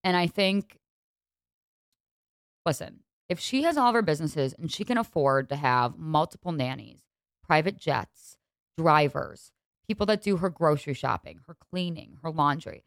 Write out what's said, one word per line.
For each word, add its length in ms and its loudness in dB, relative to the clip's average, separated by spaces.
And 120 2
I 120 2
think, 500 -2
listen, 340 -4
if 120 -2
she 220 -2
has 140 2
all 120 4
of 60 2
her 80 4
businesses 520 -2
and 160 -8
she 140 -6
can 120 -2
afford 520 0
to 80 -4
have 420 2
multiple 540 -2
nannies, 500 -6
private 340 2
jets, 640 -6
drivers, 760 2
people 200 -2
that 160 0
do 160 2
her 100 -2
grocery 460 0
shopping, 520 -6
her 100 -20
cleaning, 520 -6
her 80 -6
laundry 560 -2